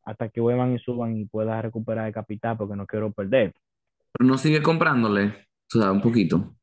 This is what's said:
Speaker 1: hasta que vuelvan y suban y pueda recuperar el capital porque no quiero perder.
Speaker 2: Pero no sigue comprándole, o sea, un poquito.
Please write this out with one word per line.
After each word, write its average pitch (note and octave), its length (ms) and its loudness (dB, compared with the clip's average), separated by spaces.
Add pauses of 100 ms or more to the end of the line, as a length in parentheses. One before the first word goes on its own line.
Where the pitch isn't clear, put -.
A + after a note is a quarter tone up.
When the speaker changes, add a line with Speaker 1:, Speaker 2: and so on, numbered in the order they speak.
Speaker 1:
hasta A2 260 -8
que - 100 -6
vuelvan B2 340 2
y A#2 40 -2
suban A#2 380 -4
y G#2+ 100 -6
pueda A2 360 -4
recuperar A2+ 460 -6
el G#2+ 60 -8
capital A2 420 -6
porque G#2 200 -6
no G2+ 100 -8
quiero G#2+ 260 -4
perder. G#2 420 0 (580)
Speaker 2:
Pero B2+ 160 4
no C3 100 4
sigue D#3 240 2
comprándole, C3 680 2
o - 500 -6
sea, G2 140 4
un G2+ 100 2
poquito. G2+ 600 2